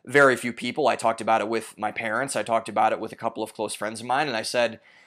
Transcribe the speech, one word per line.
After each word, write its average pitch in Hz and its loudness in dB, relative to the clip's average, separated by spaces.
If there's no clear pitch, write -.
very 131 6
few 120 -6
people. 123 -2
I 113 4
talked 113 0
about 113 2
it 104 -2
with 113 -4
my 104 -4
parents. 113 -4
I 107 0
talked 113 0
about 110 2
it 92 -4
with 110 -8
a 117 -14
couple 113 -6
of 107 -8
close 104 -4
friends 110 -6
of 117 -14
mine, 139 0
and 120 -2
I 110 -2
said, 113 0